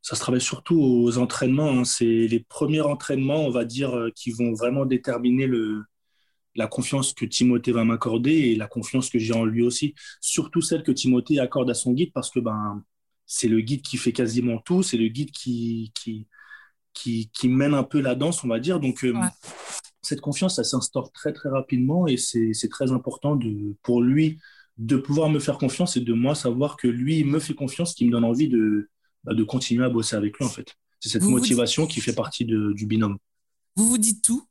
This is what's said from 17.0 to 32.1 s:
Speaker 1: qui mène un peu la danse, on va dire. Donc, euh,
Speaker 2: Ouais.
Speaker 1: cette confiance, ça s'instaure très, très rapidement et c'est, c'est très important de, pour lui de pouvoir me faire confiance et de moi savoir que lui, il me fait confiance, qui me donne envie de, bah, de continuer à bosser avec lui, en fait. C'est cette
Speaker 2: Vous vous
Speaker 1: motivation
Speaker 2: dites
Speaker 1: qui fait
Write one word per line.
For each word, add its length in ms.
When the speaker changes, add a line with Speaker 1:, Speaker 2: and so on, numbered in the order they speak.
Speaker 1:
qui 160
mène 260
un 100
peu 160
la 140
danse, 300
on 40
va 120
dire. 200
Donc, 240
euh, 80
Speaker 2:
Ouais. 160
Speaker 1:
cette 180
confiance, 360
ça 80
s'instaure 480
très, 200
très 160
rapidement 580
et 100
c'est, 360
c'est 160
très 240
important 440
de, 460
pour 200
lui 360
de 180
pouvoir 340
me 80
faire 200
confiance 380
et 40
de 120
moi 220
savoir 420
que 100
lui, 340
il 60
me 140
fait 140
confiance, 400
qui 120
me 60
donne 120
envie 240
de, 420
bah, 100
de 80
continuer 420
à 40
bosser 280
avec 220
lui, 60
en 60
fait. 240
C'est 80
cette 160
Speaker 2:
Vous 100
vous 20
Speaker 1:
motivation 500
Speaker 2:
dites 80
Speaker 1:
qui 80
fait 120